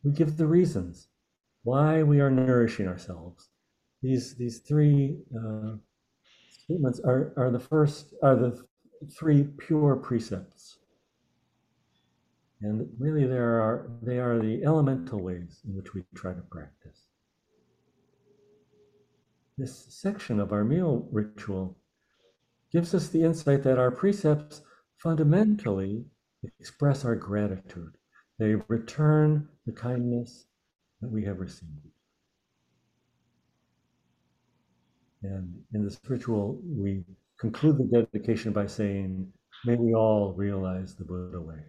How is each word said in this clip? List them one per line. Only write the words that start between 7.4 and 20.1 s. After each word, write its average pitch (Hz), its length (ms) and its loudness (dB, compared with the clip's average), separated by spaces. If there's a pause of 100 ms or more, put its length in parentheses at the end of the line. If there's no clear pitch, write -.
the 120 80 0
first, 151 540 0 (100)
are 135 140 8
the 120 140 2
th-, - 140 -12 (540)
three 147 260 6
pure 147 520 2
precepts. - 800 -8 (1800)
And 107 260 -4 (120)
really 147 260 2
there 120 380 2
are, 110 260 -2 (140)
they 123 160 -4
are 120 200 0
the 110 240 -2
elemental 135 600 0
ways 87 420 -10
in 98 100 -10
which 95 200 -12
we 92 100 -10 (100)
try 92 200 -10
to 87 160 -12
practice. - 580 -20 (2500)
This - 320 -10
section 190 500 -6